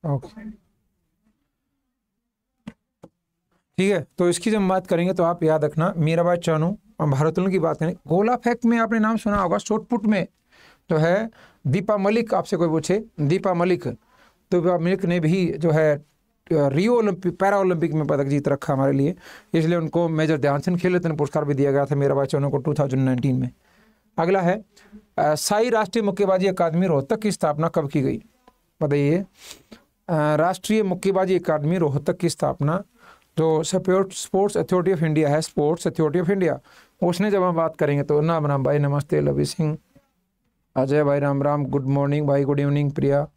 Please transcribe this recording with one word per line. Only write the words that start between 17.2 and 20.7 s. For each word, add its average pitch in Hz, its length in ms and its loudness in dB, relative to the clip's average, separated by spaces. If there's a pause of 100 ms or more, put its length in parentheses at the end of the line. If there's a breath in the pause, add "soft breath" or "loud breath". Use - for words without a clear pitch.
पैरा 196 200 2
ओलंपिक 170 340 0
में 151 140 -2
पदक 143 180 0
जीत 143 240 0
रखा 139 240 -2
हमारे 139 200 2
लिए, 139 220 0 (400 loud breath)
इसलिए 165 240 2
उनको 165 300 0
मेजर 156 300 0
ध्यानचंद 143 400 0